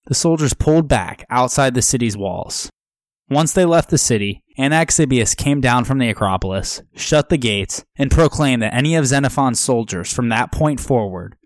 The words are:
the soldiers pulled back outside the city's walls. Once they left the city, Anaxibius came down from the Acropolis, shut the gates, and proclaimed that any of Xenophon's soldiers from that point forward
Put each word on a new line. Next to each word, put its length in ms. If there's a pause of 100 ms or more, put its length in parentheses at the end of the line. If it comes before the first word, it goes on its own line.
the 80
soldiers 400
pulled 320
back 420
outside 460
the 80
city's 340
walls. 540 (580)
Once 240
they 120
left 260
the 80
city, 440 (140)
Anaxibius 800
came 240
down 240
from 140
the 100
Acropolis, 720 (140)
shut 340
the 80
gates, 480 (100)
and 140
proclaimed 540
that 100
any 220
of 100
Xenophon's 540
soldiers 520
from 180
that 220
point 280
forward 560 (100)